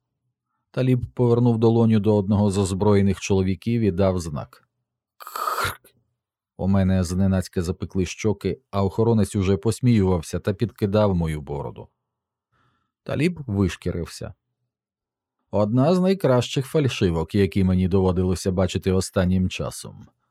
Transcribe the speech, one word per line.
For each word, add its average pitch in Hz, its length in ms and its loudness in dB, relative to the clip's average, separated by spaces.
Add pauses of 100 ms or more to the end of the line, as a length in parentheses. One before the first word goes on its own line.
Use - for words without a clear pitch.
(720)
Таліб 127 440 0
повернув 120 440 2
долоню 113 420 4
до 104 160 2
одного 101 340 2
з 95 80 -2
озброєних 98 600 2
чоловіків 95 600 0
і 104 100 2
дав 92 280 2
знак. 76 480 -10 (500)
Крк. - 800 -8 (600)
У 92 120 -4
мене 95 360 2
зненацька 92 580 -2
запекли 90 440 -4
щоки, - 540 -6 (100)
а 101 140 -2
охоронець 110 520 0
уже 98 200 2
посміювався 95 840 0
та 110 120 -2
підкидав 101 600 0
мою 80 260 -4
бороду. 71 480 -10 (1120)
Таліб 165 440 -4
вишкірився. 90 880 -4 (1160)
«Одна 131 440 2
з 180 60 0
найкращих 147 680 0
фальшивок, 98 680 0
які 98 300 2
мені 92 240 2
доводилося 92 640 0
бачити 92 400 0
останнім 92 560 0
часом. - 580 -12 (240)